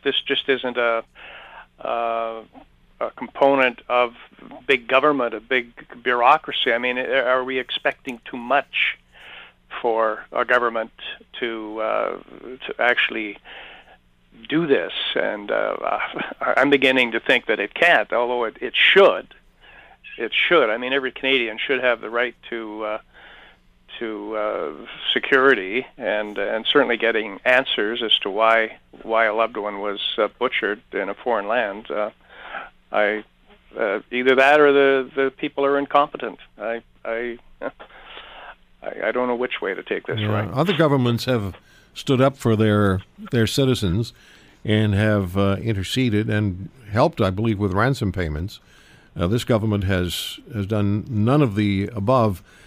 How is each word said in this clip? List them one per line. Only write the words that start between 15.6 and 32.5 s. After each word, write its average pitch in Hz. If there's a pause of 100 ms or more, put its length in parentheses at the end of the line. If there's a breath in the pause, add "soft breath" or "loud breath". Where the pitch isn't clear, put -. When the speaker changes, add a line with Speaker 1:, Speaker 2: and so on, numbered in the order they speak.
Speaker 1:
<laughs> -
I'm 127
beginning 131
to 110
think 127
that 110
it 101
can't, 156
although 120
it, 110
it -
should. 147 (840 soft breath)
It 113
should. 147
I 107
mean, 127
every 131
Canadian 120
should 127
have 117
the 107
right 117 (160)
to, 110
uh, 107 (1000 loud breath)
to, 110
uh, 98 (400)
security 123 (100)
and, 104
and 107
certainly 120
getting 110
answers 120
as 107
to 104
why, 110 (260)
why 113
a 107
loved 113
one 104
was, 101 (180)
uh, 107 (100)
butchered 104 (100)
in 98
a 101
foreign 107
land. 110
Uh, 104 (800 loud breath)